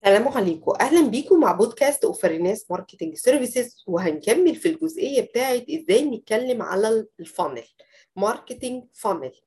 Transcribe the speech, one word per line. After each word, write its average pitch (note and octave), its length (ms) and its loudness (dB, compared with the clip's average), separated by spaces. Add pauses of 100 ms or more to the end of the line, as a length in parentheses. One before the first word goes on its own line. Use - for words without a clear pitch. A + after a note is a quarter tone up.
السلام G#3+ 220 6
عليكم، F#3 520 -2
أهلا C#4+ 280 4
بيكم D4 320 4
مع A3+ 120 4
بودكاست A#3 520 0
أوفريناس F3+ 680 -2
ماركتينج F3 460 -8
سيرفيسز، B3 720 -2
وهنكمل F#3+ 680 0
في - 140 -2
الجزئية D#4+ 520 -2
بتاعت B3 500 -2
إزاي D4 340 0
نتكلم A#3+ 580 -4
على F#3+ 260 -2
ال-، A3 200 0 (120)
الفانل، D3 420 -6 (540)
ماركتينج B3 760 -6
فانل. D#3 400 -4 (140)